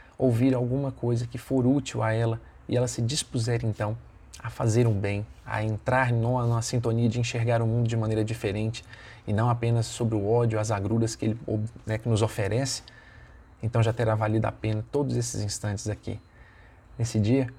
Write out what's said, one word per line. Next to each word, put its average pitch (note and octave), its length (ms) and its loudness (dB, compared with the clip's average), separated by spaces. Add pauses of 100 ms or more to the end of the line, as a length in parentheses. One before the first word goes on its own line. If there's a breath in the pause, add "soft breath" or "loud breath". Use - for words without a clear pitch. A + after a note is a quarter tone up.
(180 loud breath)
ouvir B2+ 360 4
alguma B2+ 380 -2
coisa A#2+ 340 -2
que A#2+ 120 -10
for C3 280 0
útil C3 380 2
a A2 80 2
ela A2+ 300 0 (260 loud breath)
e G#2+ 80 0
ela B2 140 2
se A#2 120 -4
dispuser A#2 640 -2
então A2 340 -2 (400)
a A#2 120 -8
fazer A#2+ 360 2
um A2+ 80 4
bem, G2+ 320 -2 (200)
a G#2+ 180 -4
entrar A#2+ 480 0
numa, A#2+ 340 0
numa A#2 160 2
sintonia A#2 460 0
de A#2 140 0
enxergar A#2 400 0
o A#2 40 2
mundo A2+ 220 2
de A#2 80 -2
maneira A2 280 0
diferente A2 600 -2 (420 loud breath)
e G#2+ 60 -2
não A2 180 4
apenas A#2 360 2
sobre A2+ 300 -2
o G2+ 140 0
ódio, A2+ 300 2
as G#2+ 120 0
agruras A2 440 0
que - 100 -6
ele, A2 140 0 (460)
né, A2 120 -2
que A#2+ 120 -4
nos G#2+ 120 4
oferece, A2 640 -2 (800 loud breath)
então A#2 180 2
já A2+ 120 4
terá A2+ 200 0
valido G#2+ 320 0
a A2 60 -2
pena G#2+ 400 -4
todos C3+ 240 0
esses A#2+ 260 -2
instantes G#2 460 -4
aqui. G2+ 320 -6 (800 loud breath)
Nesse A2+ 200 -2
dia, A#2+ 300 4 (120)